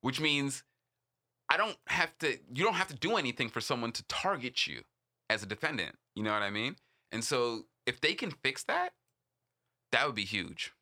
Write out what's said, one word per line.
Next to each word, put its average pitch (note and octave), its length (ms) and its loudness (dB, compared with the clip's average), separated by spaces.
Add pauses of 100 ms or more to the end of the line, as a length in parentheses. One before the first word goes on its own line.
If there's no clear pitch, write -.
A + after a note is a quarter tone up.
which C3 180 -2
means C#3+ 440 0 (840)
I D#3 80 8
don't G#3 200 0 (100)
have E3+ 320 0
to, C3+ 180 2 (160)
you C#3+ 100 0
don't G#3 120 4
have F#3 120 0
to C#3+ 80 -10
do G#3 220 0
anything B2 320 0
for - 100 -4
someone A#2 340 0
to - 100 -8
target C3+ 640 0
you B1 160 -8 (460)
as G#2+ 140 2
a - 20 -8
defendant. G#2 520 -4 (180)
You G#2+ 80 -2
know G#2+ 80 2
what G#2 120 2
I G2+ 60 0
mean? A2 280 -2 (340)
And A2+ 120 -4
so A#2+ 420 0 (200)
if B2 140 -2
they D#3 140 2
can G3+ 180 -4
fix - 320 -4
that, F4+ 300 -2 (960)
that B2+ 140 4
would C3+ 100 -2
be G#2 80 0
huge. G2 480 -4 (100)